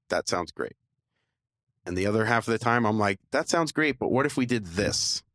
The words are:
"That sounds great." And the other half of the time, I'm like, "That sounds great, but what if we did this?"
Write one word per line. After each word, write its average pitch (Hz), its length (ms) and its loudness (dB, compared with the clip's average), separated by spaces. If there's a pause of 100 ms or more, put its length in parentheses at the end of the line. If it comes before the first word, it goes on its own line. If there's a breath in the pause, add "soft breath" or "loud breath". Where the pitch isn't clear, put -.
"That - 220 -2
sounds 87 240 -4
great." - 240 -10 (1080)
And 90 120 -4
the 95 100 0
other 110 180 2
half 117 220 2
of 113 60 0
the 110 40 0
time, 117 280 2
I'm 107 120 2
like, 101 220 0 (120)
"That 156 180 -2
sounds 170 240 0
great, 147 260 0
but 104 100 -2
what 131 160 2
if 143 120 -2
we 127 80 2
did 117 220 -2
this?" - 540 -2 (140)